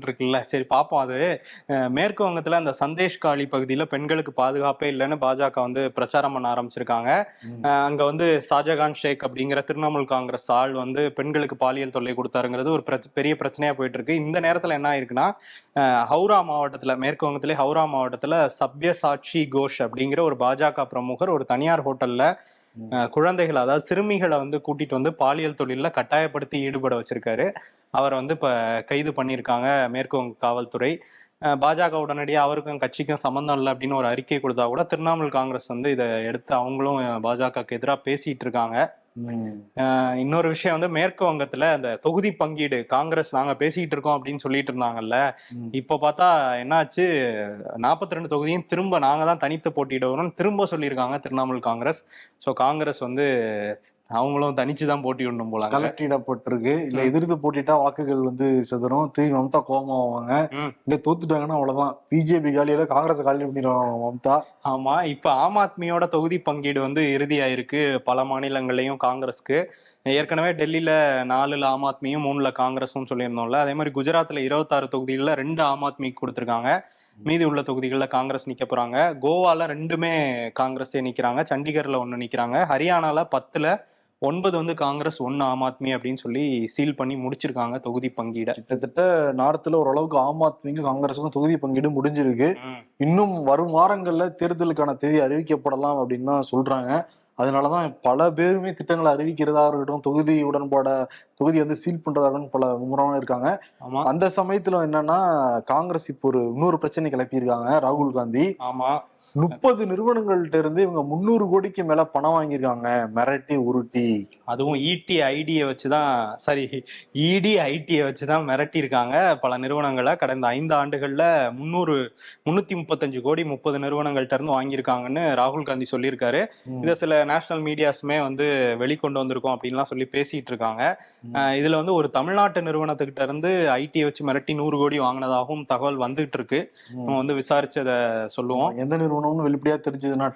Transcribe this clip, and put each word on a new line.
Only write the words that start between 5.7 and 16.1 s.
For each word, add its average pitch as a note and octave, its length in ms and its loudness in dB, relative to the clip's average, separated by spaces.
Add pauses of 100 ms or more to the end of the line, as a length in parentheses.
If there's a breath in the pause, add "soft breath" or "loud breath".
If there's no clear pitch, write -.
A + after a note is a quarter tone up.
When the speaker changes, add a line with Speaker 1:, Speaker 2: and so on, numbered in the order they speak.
Speaker 1:
பிரச்சாரம் C#3 420 0
பண்ண B2 200 -2
ஆரம்பிச்சிருக்காங்க. A#2+ 720 -2 (160 loud breath)
Speaker 2:
ம். A#2 220 -12
Speaker 1:
அஹ், C#3 200 2
அங்க C#3+ 200 0
வந்து D#3 460 2
ஷாஜகான் D3+ 440 2 (100)
ஷேக் C#3+ 240 -2
அப்படிங்கிற C#3 360 -2
திரிணாமுல் D3+ 420 -2
காங்கிரஸ் B2+ 460 -2
ஆள் C3 200 4
வந்து C3 400 -2
பெண்களுக்கு C#3+ 460 -2
பாலியல் C3 320 0
தொல்லை B2+ 240 -4
கொடுத்தாருங்கிறது B2 540 -2
ஒரு D#3 180 0
பிரச்ச-, - 280 -4
பெரிய D3 260 0
பிரச்சனையா D3 340 -2
போயிட்டு C3 240 -4
இருக்கு. B2+ 180 -2
இந்த D#3 240 -2
நேரத்துல E3+ 300 0
என்ன D3 200 0
ஆயிருக்குன்னா, C3+ 440 0 (420 loud breath)
அஹ், B2+ 340 4
ஹவுரா F#3+ 340 4